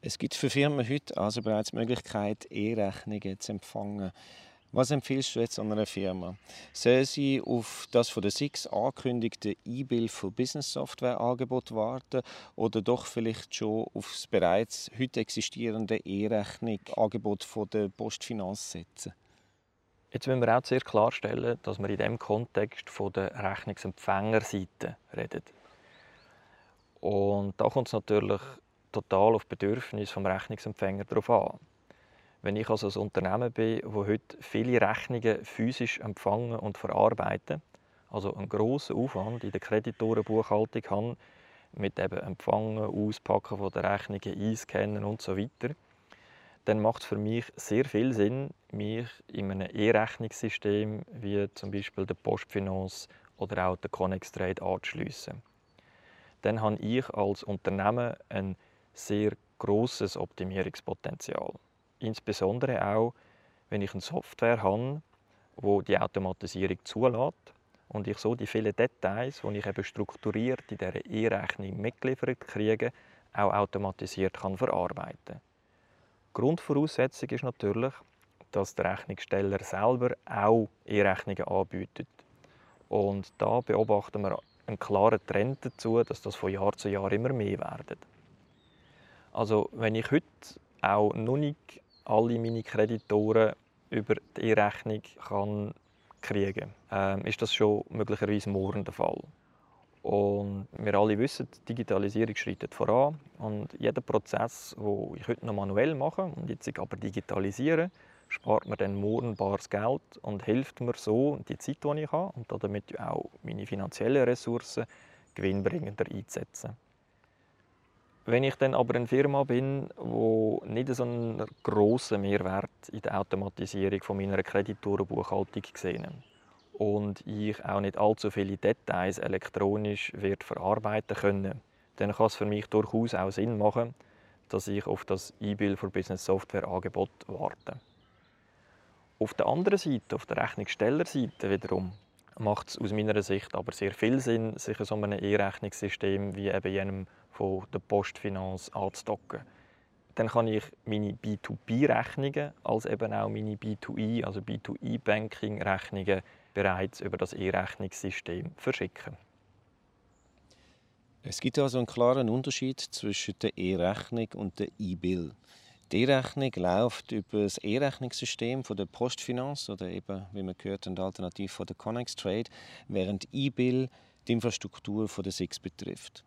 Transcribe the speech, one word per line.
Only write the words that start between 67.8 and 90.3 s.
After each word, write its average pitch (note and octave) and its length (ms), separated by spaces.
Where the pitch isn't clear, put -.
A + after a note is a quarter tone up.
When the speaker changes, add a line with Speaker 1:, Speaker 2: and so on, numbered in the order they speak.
Speaker 2:
und G#2 180
ich G2+ 100
so A2 180
die G#2+ 120
vielen G#2+ 280
Details, A#2 640
die G#2 160
ich G2+ 80
eben G2 180
strukturiert A2 880
in G#2 60
dieser F#2 280
E-Rechnung G2 760
mitgeliefert B2+ 600
kriege, A2 500
auch G2+ 200
automatisiert G2 800
kann F#2+ 240
verarbeiten. - 840
Grundvoraussetzung C#3 960
ist B2 140
natürlich, A#2+ 500
dass G2 240
der F2 160
Rechnungssteller G2 720
selber A#2+ 640
auch A2 420
E-Rechnungen G2 600
anbietet. - 640
Und G2 480
da G#2+ 240
beobachten G#2 600
wir G2 160
einen G#2 100
klaren G2+ 480
Trend A2+ 360
dazu, A#2 420
dass - 180
das G2+ 140
von F#2+ 160
Jahr G2 220
zu - 160
Jahr G2 240
immer A#2 180
mehr G2+ 280
werden. - 400
Also G#2+ 400
wenn A2+ 240
ich A2+ 160
heute D3+ 140